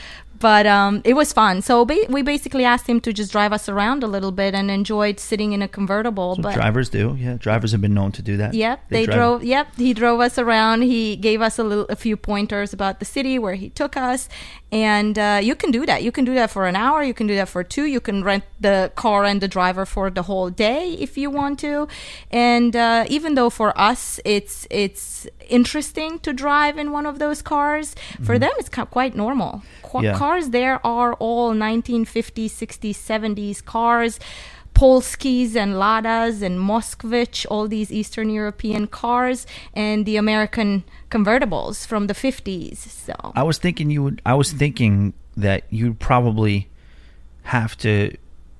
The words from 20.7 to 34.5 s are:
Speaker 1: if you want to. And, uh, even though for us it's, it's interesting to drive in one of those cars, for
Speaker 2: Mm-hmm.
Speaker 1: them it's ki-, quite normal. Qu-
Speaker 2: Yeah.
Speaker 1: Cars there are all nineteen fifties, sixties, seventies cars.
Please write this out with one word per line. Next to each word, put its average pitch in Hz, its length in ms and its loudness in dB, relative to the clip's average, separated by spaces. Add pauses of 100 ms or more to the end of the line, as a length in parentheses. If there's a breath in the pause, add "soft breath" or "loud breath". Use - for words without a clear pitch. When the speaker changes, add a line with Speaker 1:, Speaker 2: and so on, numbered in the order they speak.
Speaker 1:
if - 220 -8
you 277 140 -4
want 277 300 -2
to. 294 280 -2 (420 loud breath)
And, 240 460 4
uh, 233 320 4
even 302 280 0
though 240 120 4
for 214 300 0
us 220 460 0
it's, 202 460 -2
it's - 560 -4 (220)
interesting 302 680 0
to 311 160 -4
drive 294 420 0
in 294 160 -6
one 294 140 -4
of 285 140 -8
those 294 200 -2
cars, 294 540 -2 (260 loud breath)
for 123 140 2
Speaker 2:
Mm-hmm. 240 60 4
Speaker 1:
them 285 180 4
it's 415 100 -6
ki-, - 220 -6
quite 254 260 0
normal. 208 460 -2 (200 loud breath)
Qu- 254 200 -4
Speaker 2:
Yeah. 98 240 2
Speaker 1:
Cars 320 240 0
there 254 340 0
are 240 360 2
all 233 340 2
nineteen 226 500 0
fifties, 226 480 -4
sixties, - 440 -8
seventies 208 680 -4
cars. 233 560 0 (560 loud breath)